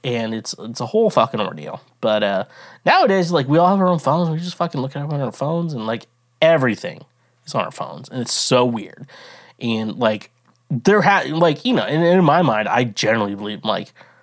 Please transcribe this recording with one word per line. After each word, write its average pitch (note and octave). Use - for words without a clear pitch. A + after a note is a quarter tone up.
and A#2
it's, G#2+
it's A#2
a A#2+
whole A3
fucking A2+
ordeal. D2+
But, G#2+
uh, G2
nowadays, F#3+
like, C3+
we D3
all F3
have G3
our F#3
own F3
phones. D#3+
We D#3
just F3
fucking E3+
look C3+
at C#3+
it D#3
on C#3+
our A2+
phones, E3
and, A2
like, A2+
everything B2
is -
on G2+
our -
phones, -
and B2+
it's A#2
so B2
weird. A#2
And, A2
like, A2
there F#3+
ha-, F#3+
like, D#3+
you B3
know, B2+
and, D3
and F3
in F3
my D#3+
mind, G#2+
I B2
generally G#2+
believe, G#2
like, G2+